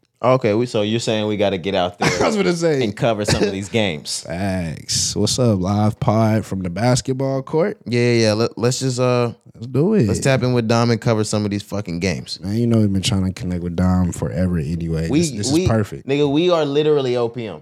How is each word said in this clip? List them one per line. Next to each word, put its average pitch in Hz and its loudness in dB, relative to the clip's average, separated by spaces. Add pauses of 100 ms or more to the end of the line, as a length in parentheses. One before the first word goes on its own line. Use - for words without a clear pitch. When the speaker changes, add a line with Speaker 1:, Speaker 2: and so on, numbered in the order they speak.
(220)
Speaker 1:
Okay, 123 4
we, 120 2
so 117 -2
you're 110 0
saying 107 0
we 107 0
gotta 98 2
get 95 -4
out 90 -2
there - 2
Speaker 2:
<laughs> - 0
I - 2
was 220 0
gonna 180 2
say. 160 0
Speaker 1:
and 101 -2
cover 107 0
some 104 2
of 101 0
these 98 -6
games. 98 -2
Speaker 2:
<laughs> - -18
Facts. 90 -4
What's 104 0
up, 113 2
live 104 0
pod 110 2
from 95 -6
the 90 -4
basketball 131 -2
court? 165 -2
Speaker 1:
Yeah, 120 0
yeah, 120 4
yeah. 104 4
Let, 113 0
let's 123 0
just, 127 -4
uh, 123 2 (200)
Speaker 2:
Let's 113 -14
do 151 0
it. 127 4
Speaker 1:
let's 92 0
tap 131 2
in 127 2
with 117 2
Dom 117 4
and 110 0
cover 110 2
some 107 -2
of 101 0
these 101 -4
fucking 92 -6
games. - -4
Speaker 2:
Man, 98 -6
you 120 0
know 117 4
we've 104 2
been 95 0
trying 95 -2
to 92 -2
connect 90 -6
with 87 -6
Dom 90 2
forever 87 -2
anyway. 82 -4
Speaker 1:
We, 143 2
Speaker 2:
This, 156 -2
this 104 -4
Speaker 1:
we, 170 2
Speaker 2:
is 180 2
perfect. 110 -2
Speaker 1:
nigga, 143 2
we 170 2
are 165 2
literally 139 2
O 117 0
P 117 -10
M. 80 -12